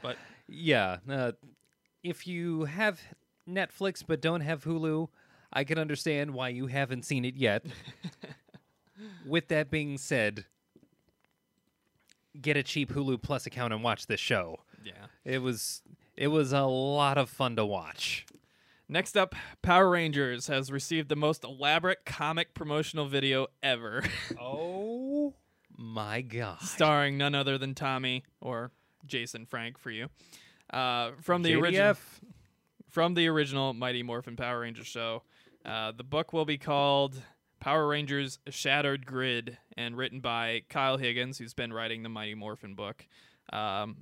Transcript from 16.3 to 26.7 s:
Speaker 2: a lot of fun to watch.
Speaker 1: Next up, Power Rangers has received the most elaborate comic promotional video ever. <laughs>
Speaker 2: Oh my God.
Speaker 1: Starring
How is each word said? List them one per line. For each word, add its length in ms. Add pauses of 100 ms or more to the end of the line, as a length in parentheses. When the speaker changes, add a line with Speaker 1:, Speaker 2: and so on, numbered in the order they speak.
Speaker 2:
a 100
lot 540
of 120
fun 280
to 80
watch. 600 (600)
Speaker 1:
Next 300
up, 180 (260)
Power 280
Rangers 580
has 240
received 380
the 60
most 280
elaborate 600
comic 480
promotional 540
video 400 (160)
ever. 460
<laughs> 40 (260)
Speaker 2:
Oh 960 (440)
my 440
God. 400
Speaker 1:
Starring 560